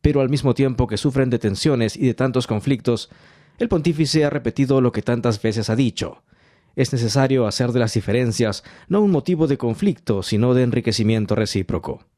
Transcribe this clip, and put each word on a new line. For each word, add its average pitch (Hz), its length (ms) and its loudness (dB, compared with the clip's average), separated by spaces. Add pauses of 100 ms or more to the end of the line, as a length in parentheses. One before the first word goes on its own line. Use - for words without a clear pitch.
pero 143 200 2
al 131 100 0
mismo 131 240 0
tiempo 127 320 0
que 107 100 -6
sufren 135 320 0
de 120 100 0
tensiones 110 580 0
y 135 100 0
de 120 80 2
tantos 127 320 -2
conflictos, 117 640 -2 (480)
el 233 100 -2
pontífice 156 560 0
ha 147 60 0
repetido 135 500 0
lo 123 120 2
que 107 100 -4
tantas 117 400 -2
veces 110 260 -2
ha 110 80 2
dicho: 113 460 -2 (540)
"Es 127 160 0
necesario 127 540 2
hacer 120 260 -2
de 123 80 2
las 110 120 0
diferencias 117 720 -2 (240)
no 202 140 2
un 208 80 4
motivo 160 360 2
de 135 120 0
conflicto, 117 640 -2
sino 120 320 2
de 127 80 4
enriquecimiento 113 720 0
recíproco". 101 720 -4 (120)